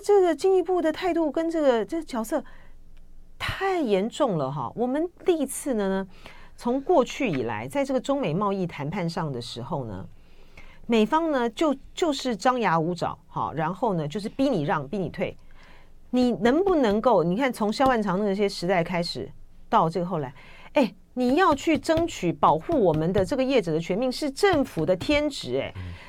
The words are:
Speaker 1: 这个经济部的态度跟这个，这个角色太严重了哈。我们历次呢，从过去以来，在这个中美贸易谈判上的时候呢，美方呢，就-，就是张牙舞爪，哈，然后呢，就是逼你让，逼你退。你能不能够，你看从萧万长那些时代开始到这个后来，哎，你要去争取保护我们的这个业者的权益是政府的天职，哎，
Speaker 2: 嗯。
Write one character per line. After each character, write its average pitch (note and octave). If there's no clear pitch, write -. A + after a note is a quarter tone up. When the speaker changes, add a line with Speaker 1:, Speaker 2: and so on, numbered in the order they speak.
Speaker 1:
这 G4+
个 E4+
经 F#4+
济 F#4
部 F4+
的 D#4
态 F4
度 D#4
跟 E4
这 E4
个， A#3+
这 D#4+
个 D#4
角 A3+
色 D#4
太 F#4+
严 G#3
重 A#3
了 C3+
哈。 C3+
我 A3+
们 D4+
历 D#4+
次 C4+
呢， F#3+
从 B3+
过 C#4
去 B3+
以 C3+
来， A2+
在 C#4
这 C#4
个 B3+
中 C#4
美 F3
贸 G3
易 F#3+
谈 C#3+
判 E3+
上 E3
的 A#2+
时 -
候 C3
呢， F#2+
美 A3+
方 D#4
呢， A#3+
就-， C#4+
就 D#4+
是 B3+
张 B3+
牙 E3+
舞 E3+
爪， -
哈， A2+
然 D#3+
后 G3+
呢， D3+
就 G3+
是 G3+
逼 C4+
你 F#3+
让， D3
逼 G#3
你 E3+
退。 E3
你 B3
能 B3
不 F#4+
能 A3
够， A3
你 F3
看 B3+
从 G#3
萧 C4
万 A#3
长 G3+
那 G3
些 G3+
时 F3
代 F3+
开 F3
始 C3
到 F#3
这 F#3
个 F3
后 F3+
来， B2+
哎， B3
你 B3+
要 E4+
去 D#4
争 E4
取 F3+
保 D#3
护 D4
我 F3
们 D#3
的 F#3+
这 F3
个 B3+
业 B3+
者 E3+
的 D#3
权 F3+
益 B3+
是 D4
政 D#4
府 D#3
的 C4+
天 D4
职， B2+
哎， G#2
Speaker 2:
嗯。 -